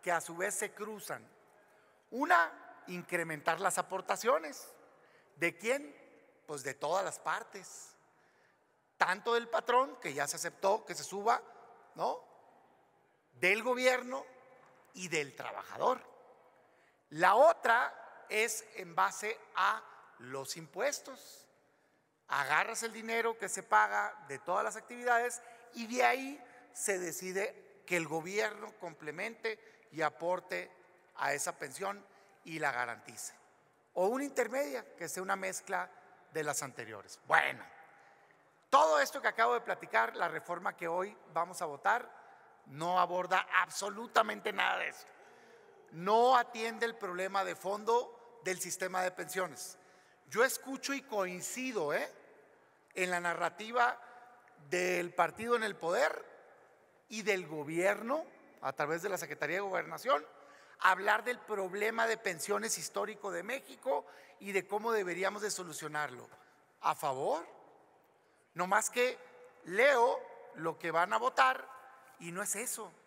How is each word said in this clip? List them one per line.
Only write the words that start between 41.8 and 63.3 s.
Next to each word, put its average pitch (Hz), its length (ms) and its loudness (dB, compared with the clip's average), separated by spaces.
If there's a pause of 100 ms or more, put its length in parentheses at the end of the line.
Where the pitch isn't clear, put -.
no 165 340 0
aborda 180 480 2 (140)
absolutamente 214 880 0
nada 185 280 2
de 160 100 -4
eso. - 160 -16 (840)
No 220 440 6
atiende 226 500 0
el 226 100 -4
problema 190 500 -2
de 175 100 -4
fondo 214 880 -2
del 185 160 -2
sistema 185 420 -4
de 185 100 0
pensiones. 175 680 -6 (500)
Yo 185 160 4
escucho 262 500 -2
y 269 100 -6
coincido, 185 880 -4
¿eh? 233 180 -2 (840)
en 180 160 0
la 175 100 0
narrativa 175 760 0 (720)
del 180 440 0
partido 208 420 0
en 220 80 2
el 202 140 -4
poder 208 480 0 (840)
y 220 140 -10
del 185 260 0
gobierno, 190 800 0 (360)
a 135 120 -4
través 160 300 -2
de 202 60 -2
la 185 100 -2
Secretaría 151 380 -4
de 202 40 -2
Gobernación, 180 640 -2 (540)
hablar 196 440 4
del 247 140 -4
problema 214 720 -2
de 220 100 0
pensiones 202 600 -2
histórico 202 520 -6